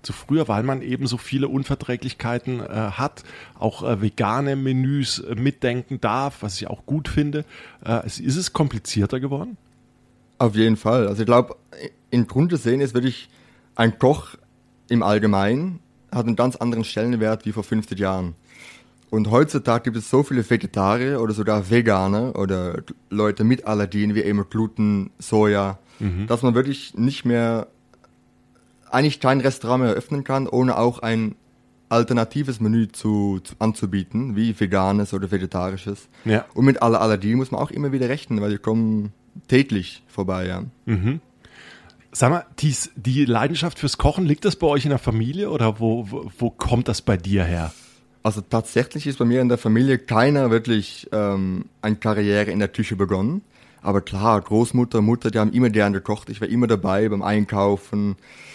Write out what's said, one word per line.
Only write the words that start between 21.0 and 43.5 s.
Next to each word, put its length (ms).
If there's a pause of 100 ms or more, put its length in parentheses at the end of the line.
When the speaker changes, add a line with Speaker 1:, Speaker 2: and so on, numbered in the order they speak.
Speaker 2:
oder 140
sogar 360
Veganer 680
oder 440 (280)
Leute 340
mit 220
Allergien 480
wie 80
eben 260
Gluten, 720
Soja, 600 (200)
Speaker 1:
Mhm. 300
Speaker 2:
dass 140
man 120
wirklich 400
nicht 300
mehr, 420 (1200)
eigentlich 300
kein 200
Restaurant 420
mehr 100
eröffnen 320
kann, 220
ohne 320
auch 220
ein 340 (540)
alternatives 720
Menü 280
zu, 540
zu, 160
anzubieten, 760
wie 220
veganes 560
oder 160
vegetarisches. 800 (160)
Speaker 1:
Ja. 200 (100)
Speaker 2:
Und 100
mit 180
aller 180
Allergie 340
muss 160
man 100
auch 100
immer 220
wieder 160
rechnen, 320
weil 120
die 60
kommen 540 (360)
täglich 600
vorbei, 380
ja. 160 (240)
Speaker 1:
Mhm. 340 (880)
Sag 200
mal, 160 (100)
Thies, 380
die 300
Leidenschaft 560